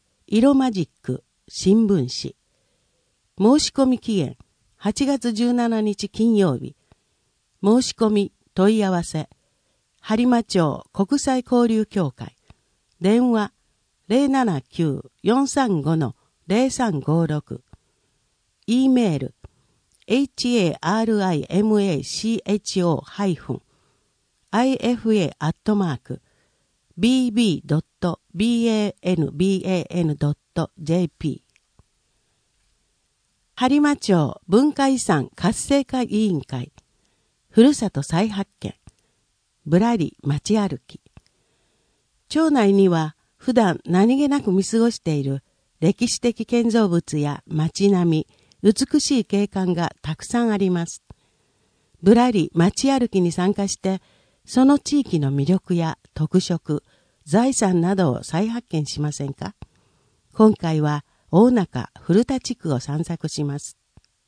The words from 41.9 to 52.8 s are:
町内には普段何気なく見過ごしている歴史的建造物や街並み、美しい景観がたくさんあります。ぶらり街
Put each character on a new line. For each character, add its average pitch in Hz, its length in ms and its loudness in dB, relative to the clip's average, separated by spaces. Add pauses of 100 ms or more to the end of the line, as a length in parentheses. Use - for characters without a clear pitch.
町 320 220 2
内 214 200 4
に 196 160 6
は 160 280 0 (200)
普 - 180 -4
段 214 320 2
何 208 320 4
気 285 120 2
な 277 120 -2
く 208 100 -2
見 190 120 2
過 226 160 -2
ご 233 120 2
し - 80 -10
て 156 160 -4
い 143 80 -2
る 139 200 -6 (360)
歴 202 280 0
史 - 120 -6
的 233 260 -4
建 233 240 0
造 214 200 2
物 170 280 -2
や 147 300 -4
街 165 440 0
並 170 360 2 (360)
み、 208 100 4
美 285 260 -2
し 262 220 0
い - 40 -6
景 202 220 -2
観 185 260 -4
が 170 280 -4
た 156 140 -8
く - 100 -14
さ 240 180 -2
ん 226 80 0
あ 208 60 0
り 190 120 0
ま 170 180 -2
す。 - 160 -18 (1000)
ぶ 196 140 6
ら 247 160 4
り 202 220 -2
街 190 380 2